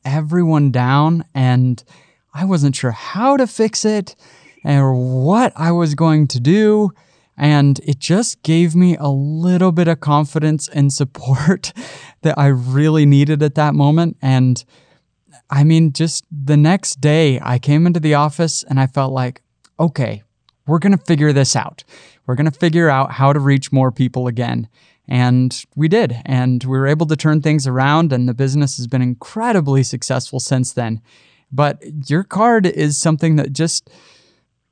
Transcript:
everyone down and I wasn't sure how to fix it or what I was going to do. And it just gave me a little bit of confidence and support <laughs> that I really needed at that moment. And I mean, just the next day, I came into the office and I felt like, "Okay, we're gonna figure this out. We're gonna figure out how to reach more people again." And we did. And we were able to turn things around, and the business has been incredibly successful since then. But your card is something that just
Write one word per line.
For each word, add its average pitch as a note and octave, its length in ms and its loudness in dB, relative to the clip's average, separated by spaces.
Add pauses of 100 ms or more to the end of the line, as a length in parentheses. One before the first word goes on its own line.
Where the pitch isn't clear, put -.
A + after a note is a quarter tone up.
everyone D3+ 640 0
down C#3 540 0 (100)
and B2+ 480 0 (500)
I D3+ 120 -6
wasn't D3 300 0
sure B2+ 160 -4
how B3 460 -2
to C4 100 0
fix - 380 -4
it G#3+ 320 -4 (480)
or C#3 300 2
what C3 640 0
I E3 160 0
was E3+ 220 0
going D3+ 340 2
to B2 120 -4
do. G#3+ 500 2 (460)
And C#3+ 440 2
it C#3 180 -4
just - 440 -2
gave D#3+ 320 2
me F3 220 4
a D3 120 -4
little E3 640 0
bit E3 160 2
of D#3+ 120 -2
confidence D3+ 680 -2
and C#3+ 240 0
support C#3 800 -2 (240)
<laughs> - 260 -20
that D#3 160 0
I C#3+ 80 2
really C#3+ 600 2
needed C#3+ 360 4
at D3 140 -2
that D3 180 0
moment. D3+ 480 0
And B2+ 420 2 (840)
I C#3+ 140 2
mean, D#3+ 280 4
just D#3+ 400 -6
the D3 240 0
next D3+ 440 0
day, D3 420 2
I B2 160 -2
came D3 280 2
into F3 140 0
the D3+ 140 0
office D3+ 480 -2
and C3+ 180 -2
I C3+ 60 2
felt C3+ 260 -4
like, B2+ 300 -6 (360)
"Okay, B2 440 -4 (440)
we're D#3 120 0
gonna G3 180 2
figure D3+ 360 0
this C3+ 220 2
out. - 300 -8 (420)
We're B2+ 80 -4
gonna D3 160 0
figure E3 380 2
out C3+ 240 0
how C3+ 200 2
to D3+ 60 0
reach C#3 320 0
more C3 220 2
people B2+ 340 -2
again." A#2+ 420 -4 (380)
And B2+ 580 0 (120)
we D3+ 120 0
did. E3+ 360 0
And B2+ 400 -2
we C3 140 -2
were C3+ 80 0
able D#3 200 0
to D3+ 100 0
turn D3+ 260 0
things D3+ 240 0
around, C#3 460 0
and B2 160 0
the B2 60 -2
business C3+ 440 -2
has B2 80 -8
been B2+ 160 -2
incredibly C#3 800 -2
successful C3 580 -6
since B2+ 320 -2
then. A2+ 300 -6 (500)
But C#3+ 300 -2 (260)
your E3+ 160 0
card A3 420 2
is D3+ 320 -2
something D#3 380 0
that C#3+ 160 -2
just - 380 -4 (800)